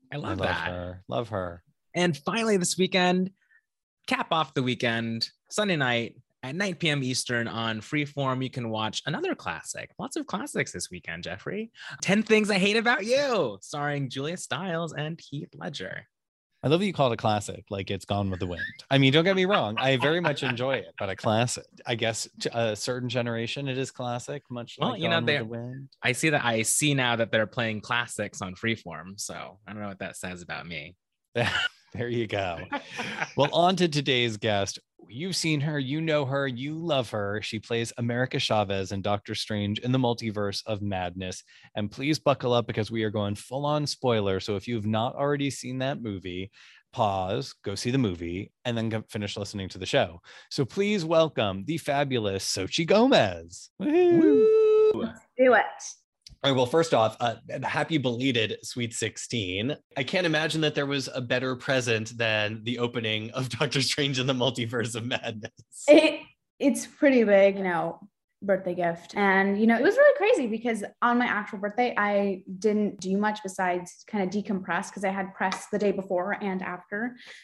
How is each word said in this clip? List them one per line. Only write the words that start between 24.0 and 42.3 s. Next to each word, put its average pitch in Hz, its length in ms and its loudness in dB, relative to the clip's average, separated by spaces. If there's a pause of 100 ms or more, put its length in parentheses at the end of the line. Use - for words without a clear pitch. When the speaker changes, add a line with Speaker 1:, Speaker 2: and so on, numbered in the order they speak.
Speaker 2:
much 123 280 -10
Speaker 1:
Well, 175 120 0
Speaker 2:
like 208 100 -8
Speaker 1:
you 165 80 -2
know, 165 80 2
Speaker 2:
Gone 165 80 0
with - 20 0
Speaker 1:
they're 147 140 2
Speaker 2:
the 113 60 -4
Wind. 123 420 -10 (140)
Speaker 1:
I 123 100 0
see 160 180 0
that, 139 140 0
I 113 180 2
see 147 320 2
now 123 220 2
that 113 160 -2
they're 110 140 2
playing 110 360 -4
classics 117 600 -4
on 92 120 -8
Freeform, 95 640 -6
so 95 480 -12
I 101 60 -14
don't 104 100 -12
know 101 60 -8
what 95 120 -14
that 92 160 -8
says 90 260 -10
about 78 240 -10
me. 80 280 -12 (400)
Speaker 2:
<laughs> 120 100 2 (520)
There 120 120 -4
you 117 180 -2
go. 95 320 -2 (140)
Speaker 1:
<laughs> - 640 -8
Speaker 2:
Well, 143 180 4
on 175 220 4
to 175 100 4
today's 127 500 2
guest. 101 440 0 (280)
You've 160 280 -6
seen 156 240 0
her, 151 180 -2
you 143 220 -2
know 151 240 2
her, 139 240 0
you 135 280 -6
love 151 340 0
her. 104 300 -2
She 107 200 -6
plays 117 380 -4
America 123 420 -2
Chavez 98 500 0
in 98 100 -4
Doctor 101 360 -2
Strange 104 420 -2
in 123 140 -2
the 131 60 2
Multiverse 110 680 -2
of 104 160 -4
Madness. 92 640 -6 (320)
And 104 120 -4
please 139 300 -2
buckle 131 340 2